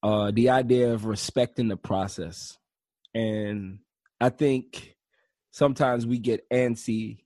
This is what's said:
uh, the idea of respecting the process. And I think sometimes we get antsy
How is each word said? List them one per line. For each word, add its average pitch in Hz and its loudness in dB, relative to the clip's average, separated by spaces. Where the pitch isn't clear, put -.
uh, 104 2
the 117 4
idea 123 4
of 110 -4
respecting 113 -2
the 98 -2
process. 95 -6
And 104 -4
I 123 4
think - -2
sometimes 127 2
we 123 0
get 113 -2
antsy 113 -2